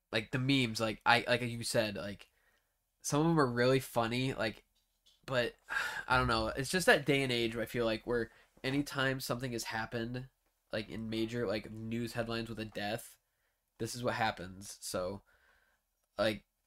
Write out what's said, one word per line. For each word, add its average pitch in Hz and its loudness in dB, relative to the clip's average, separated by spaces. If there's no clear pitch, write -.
like, 110 -2
the 131 0
memes, 127 2
like, 110 -2
I, 117 6
like 120 4
you 117 -4
said, 107 0
like, 101 -10
some 143 2
of 160 4
'em 165 6
are 143 6
really 123 4
funny, 123 0
like, 110 -4
but, 123 0
<sighs> - -4
I 127 4
don't 127 4
know, 113 4
it's 131 -4
just 180 0
that 170 6
day 139 4
and 131 0
age 117 0
where 113 -2
I 107 -8
feel 120 0
like 113 -2
where 117 -2
anytime 135 0
something 127 -4
has 117 -4
happened, 117 -6
like, 107 -4
in 110 -6
major, 113 -2
like, 104 -2
news 113 -6
headlines 113 -4
with 107 -8
a 110 -4
death, 104 -6
this 113 -6
is 120 -8
what 113 0
happens. 98 -4
So, 95 -6
like, 107 0